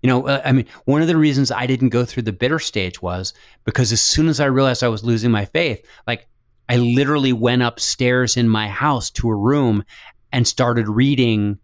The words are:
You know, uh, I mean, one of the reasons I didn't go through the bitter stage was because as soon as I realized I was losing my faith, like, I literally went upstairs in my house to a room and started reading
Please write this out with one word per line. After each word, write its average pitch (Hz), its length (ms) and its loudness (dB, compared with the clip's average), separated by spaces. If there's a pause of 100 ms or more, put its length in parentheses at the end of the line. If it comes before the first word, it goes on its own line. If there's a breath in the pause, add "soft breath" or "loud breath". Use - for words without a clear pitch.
You 127 60 2
know, 127 200 2
uh, 135 160 -2
I 135 80 2
mean, 131 140 2 (180 loud breath)
one 147 180 2
of 160 60 2
the 170 80 2
reasons 143 340 2
I 123 160 -4
didn't 127 220 0
go 120 160 2
through 120 200 -6
the 107 80 -4
bitter 131 260 -2
stage 92 440 -6
was 92 300 -6 (320 soft breath)
because 117 280 0
as 110 80 0
soon - 280 2
as 143 120 0
I 147 60 2
realized 131 380 0
I 123 40 2
was 107 140 -4
losing 117 280 0
my 104 160 2
faith, 160 380 -2 (220 soft breath)
like, - 220 -8 (400)
I 123 80 0
literally 135 560 2
went 120 300 2
upstairs 123 760 -2
in 120 120 2
my 110 200 0
house 127 440 -4
to - 180 -2
a 110 40 0
room 113 500 0 (480 loud breath)
and 123 140 0
started 120 420 0
reading 113 760 0